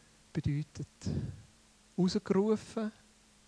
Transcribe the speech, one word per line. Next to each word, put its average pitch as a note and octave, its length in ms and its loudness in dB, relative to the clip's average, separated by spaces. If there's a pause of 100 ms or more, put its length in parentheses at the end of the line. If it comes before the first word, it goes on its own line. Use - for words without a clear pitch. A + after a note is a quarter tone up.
(320)
bedeutet. D3+ 560 -2 (1080)
Rausgerufen, G#3 920 2 (580)